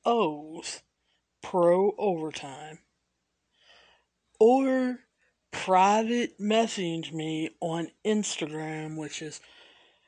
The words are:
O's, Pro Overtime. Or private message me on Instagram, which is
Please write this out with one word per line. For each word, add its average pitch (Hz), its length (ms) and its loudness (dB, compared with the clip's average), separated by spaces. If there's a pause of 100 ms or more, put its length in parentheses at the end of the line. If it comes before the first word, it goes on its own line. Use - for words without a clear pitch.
O's, 165 760 -2 (600)
Pro 180 540 4
Overtime. 156 840 -6 (1600)
Or 254 600 4 (520)
private 214 880 2
message 202 720 0
me 156 380 -4 (100)
on 165 300 -6 (160)
Instagram, 156 960 -4
which 151 240 -10
is 151 180 -12 (680)